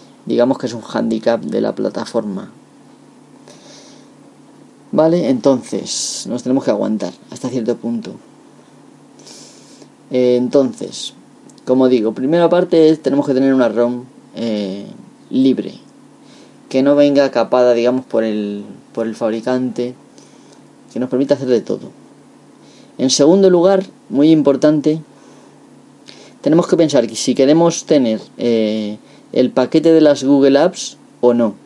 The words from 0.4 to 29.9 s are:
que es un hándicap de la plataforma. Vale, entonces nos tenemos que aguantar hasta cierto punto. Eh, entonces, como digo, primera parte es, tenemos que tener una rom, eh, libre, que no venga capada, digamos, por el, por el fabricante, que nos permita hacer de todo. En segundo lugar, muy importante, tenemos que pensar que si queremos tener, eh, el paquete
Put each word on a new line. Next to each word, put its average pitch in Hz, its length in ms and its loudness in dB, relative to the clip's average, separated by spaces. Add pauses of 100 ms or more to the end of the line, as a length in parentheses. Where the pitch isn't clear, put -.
que - 80 -8
es 117 80 -8
un 110 80 -12
hándicap 113 600 -2
de 110 180 -4
la 107 140 -2
plataforma. 104 760 -6 (2500)
Vale, - 360 2
entonces - 1000 -2
nos 117 140 -8
tenemos 131 220 -2
que 127 60 -2
aguantar 104 420 -4 (180)
hasta - 180 -10
cierto 120 280 -4
punto. 113 360 -8 (2000)
Eh, 123 260 2
entonces, 123 800 -2 (520)
como 131 220 2
digo, 113 260 0
primera 156 340 0
parte 175 400 4
es, 156 140 0
tenemos 139 240 0
que 143 80 0
tener 135 180 2
una 131 160 2
rom, 120 360 -2 (320)
eh, 107 500 -6 (440)
libre, 131 440 0 (920)
que 131 140 0
no 143 120 4
venga 143 360 4
capada, 123 440 2
digamos, 123 300 0
por 113 200 -2
el, 104 400 -6 (280)
por 113 140 -6
el 113 100 -8
fabricante, 123 800 -4 (960)
que 113 80 -8
nos 127 100 -6
permita 135 240 0
hacer 127 140 -8
de 120 120 2
todo. - 300 -8 (1080)
En 131 120 -2
segundo 185 400 4
lugar, 185 340 4 (240)
muy 147 220 2
importante, 151 720 2 (1400)
tenemos 165 280 2
que 175 80 2
pensar 143 320 2
que - 80 -12
si - 180 -2
queremos 160 500 2
tener, 120 360 0 (180)
eh, 110 600 -2 (340)
el 123 180 0
paquete 151 420 2